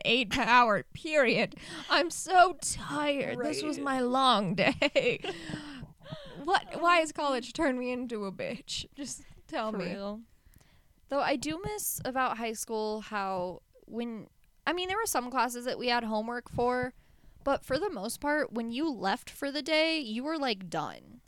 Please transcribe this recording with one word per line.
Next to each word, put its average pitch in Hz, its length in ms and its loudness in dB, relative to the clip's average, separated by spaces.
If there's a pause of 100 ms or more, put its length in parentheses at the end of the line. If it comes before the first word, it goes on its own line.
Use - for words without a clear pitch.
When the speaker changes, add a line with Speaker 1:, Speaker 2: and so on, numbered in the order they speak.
Speaker 1:
eight 233 320 2
<laughs> - 0 -
hour 233 460 6 (100)
period. 277 640 2 (340)
I'm 330 220 4
so 359 500 6
tired. 285 800 -2
This 302 220 -2
was 302 140 -4
Speaker 2:
Right. 277 80 -6
Speaker 1:
my 269 160 0
long 240 520 4
day." 247 720 2
<laughs> 370 100 -6 (1080)
What? 370 220 2 (140)
Why 339 200 6
has 320 100 2
Speaker 2:
Um, - 40 -12 (120)
Speaker 1:
college 269 280 -2
turned 277 260 2
me 247 120 -4
into 240 340 -4
a 196 60 -6
bitch? - 540 -8 (100)
Just 269 260 -10 (260)
tell 226 240 -4
Speaker 2:
For 202 60 -6
Speaker 1:
me. 175 140 -4
Speaker 2:
real. 202 300 -8 (880)
Though 277 120 0
I 254 140 2
do 302 280 -4
miss 415 420 -6
about 254 320 0
high 226 160 -4
school 214 480 -4
how 190 600 -4 (240)
when, 226 420 -8 (380)
I - 80 0
mean, 359 140 -4
there 381 100 -2
were 453 100 0
some 247 240 -2
classes 240 340 -2
that 254 140 -2
we 247 80 -4
had 240 160 2
homework 220 460 -4
for, 247 440 0 (500)
but - 220 0
for 262 140 0
the 403 100 0
most 226 320 -6
part, 294 320 0
when 233 180 -4
you 285 200 -2
left 196 380 -2
for 277 220 -6
the 294 120 -4
day, 320 360 2
you 233 240 -4
were, 311 140 -2
like, 214 320 -2
done. 151 580 -6